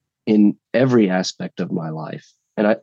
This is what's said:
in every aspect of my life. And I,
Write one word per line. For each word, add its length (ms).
in 320
every 380
aspect 480
of 120
my 180
life. 380
And 80
I, 180